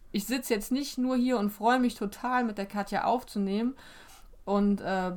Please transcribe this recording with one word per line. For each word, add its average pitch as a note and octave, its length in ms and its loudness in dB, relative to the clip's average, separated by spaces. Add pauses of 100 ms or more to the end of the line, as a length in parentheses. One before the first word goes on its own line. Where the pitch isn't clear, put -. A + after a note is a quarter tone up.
(140)
ich G#3 120 -2
sitz B3 220 -4
jetzt G#3+ 240 0
nicht C#4 260 -2
nur B3+ 200 0
hier B3 200 2
und G3+ 120 0
freue A#3 320 2
mich A#3+ 140 2
total, B3 500 -2
mit G#3 120 -4
der G3 80 -4
Katja G3+ 380 -2
aufzunehmen A3 720 0 (720)
und, G3+ 340 4
äh, F#3 380 -2